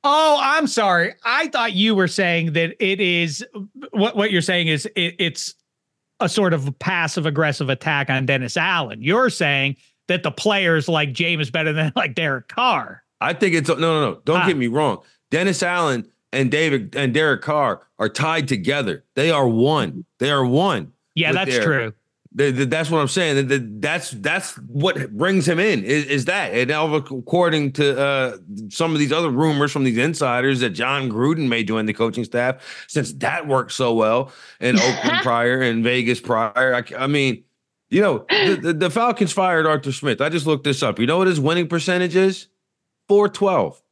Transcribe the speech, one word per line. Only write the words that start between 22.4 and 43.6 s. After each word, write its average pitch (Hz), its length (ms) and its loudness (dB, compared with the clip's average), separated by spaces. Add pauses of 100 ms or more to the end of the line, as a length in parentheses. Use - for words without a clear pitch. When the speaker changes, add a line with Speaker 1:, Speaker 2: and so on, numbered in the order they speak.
Speaker 2:
the, 131 140 0
that's 156 220 -2
what 160 120 2
I'm 135 80 0
saying. 165 260 0 (140)
The, 135 100 2
the, 117 100 -6 (120)
that's, 160 320 -4
that's 147 420 -4 (140)
what 139 420 -2
brings 165 380 0
him 165 100 2
in 180 240 2
is, 143 240 0
is 139 200 0
that. 175 280 -2
And 123 160 2
now, 156 240 0
according 147 800 0
to, 139 280 2
uh, 135 360 0 (320)
some 165 240 -2
of 151 80 0
these 143 120 2
other 165 180 0
rumors 143 420 2
from 143 100 -2
these 120 160 2
insiders 131 640 0
that 120 100 0
John 127 400 -2
Gruden 139 380 0
may 117 160 0
join 107 220 -2
the 107 60 -2
coaching 113 320 -2
staff 123 380 -2 (240)
since - 280 -4
that 147 340 -4
worked 131 240 0
so 123 200 0
well 113 380 2 (300)
in 127 160 2
Speaker 1:
<laughs> 190 40 4
Speaker 2:
Oakland 311 420 0
prior 123 380 2
and 117 220 0
Vegas 120 380 0
prior. 120 560 0
I, 123 80 -2 (120)
I 135 120 -2
mean, 139 340 0 (480)
you 190 100 4
know, 156 300 2
the, 202 320 2
the, 170 120 0
the 165 160 0
Falcons 226 420 0
fired 175 340 2
Arthur 143 240 0
Smith. 131 300 -2
I 143 80 2
just 156 180 -2
looked 147 160 0
this 139 220 0
up. 107 160 -2
You 120 60 4
know 160 120 2
what 185 80 4
his 165 140 2
winning 165 260 2
percentage 175 480 -2
is? 185 320 2 (600)
four 202 200 6
twelve. 180 640 0